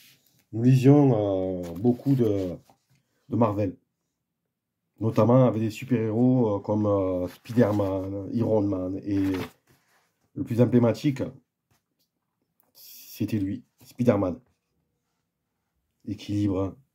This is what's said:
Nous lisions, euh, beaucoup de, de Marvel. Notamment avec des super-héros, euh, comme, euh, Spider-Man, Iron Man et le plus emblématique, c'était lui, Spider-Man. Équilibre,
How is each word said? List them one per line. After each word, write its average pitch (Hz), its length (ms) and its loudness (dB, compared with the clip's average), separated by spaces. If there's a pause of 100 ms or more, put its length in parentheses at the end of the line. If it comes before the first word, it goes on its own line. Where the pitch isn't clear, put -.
(520)
Nous 110 120 -6
lisions, 110 1000 4
euh, 85 120 -12
beaucoup 123 400 0
de, 98 420 -2 (720)
de 123 80 -6
Marvel. 104 400 -2 (1200)
Notamment 113 480 4
avec 110 140 0
des 110 100 -2
super-héros, 117 840 0
euh, - 20 -4
comme, 104 260 -2
euh, 92 440 0
Spider-Man, 101 1040 -2
Iron 107 300 0
Man 95 380 -4
et 98 300 -2 (1000)
le 98 100 -8
plus 113 160 -4
emblématique, 120 640 2 (1500)
c'était - 640 -8
lui, 98 240 -6 (180)
Spider-Man. 101 560 -2 (1700)
Équilibre, 98 720 -4 (200)